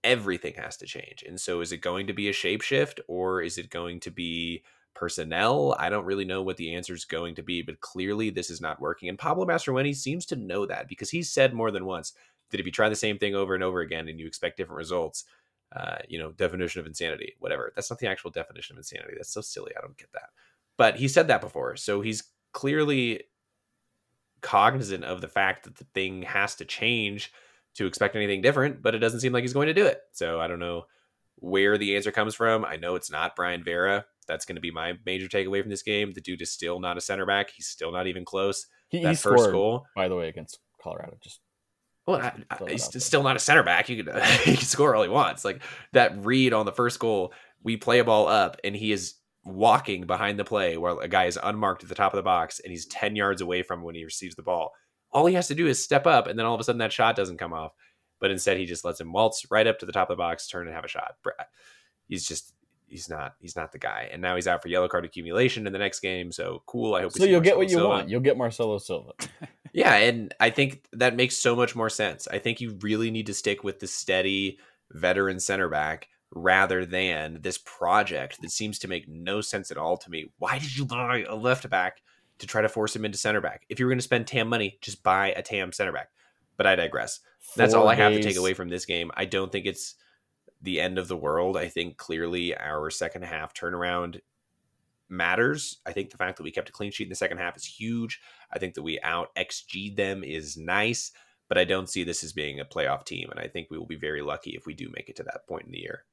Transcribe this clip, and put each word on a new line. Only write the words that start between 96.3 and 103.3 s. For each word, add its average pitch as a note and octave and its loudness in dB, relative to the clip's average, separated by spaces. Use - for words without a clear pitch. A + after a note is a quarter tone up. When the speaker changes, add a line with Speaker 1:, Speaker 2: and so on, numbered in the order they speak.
Speaker 1:
that - -14
we D#2 -10
kept - -6
a - -20
clean G2+ -8
sheet - -8
in F#2 -14
the F2+ -10
second F2+ -2
half F2+ -6
is - -14
huge. A2+ -8
I - -8
think F2+ -4
that D2+ -8
we D#2+ -6
out E2+ -4
X - -6
G'd G2+ -8
them G2 -2
is D2+ -8
nice, G2+ -2
but F2+ 4
I F2+ 6
don't F#2 0
see F2+ -4
this E2+ -4
as D#2 -12
being C#2+ -6
a C#2 -10
playoff C#2 -2
team, - -10
and - -10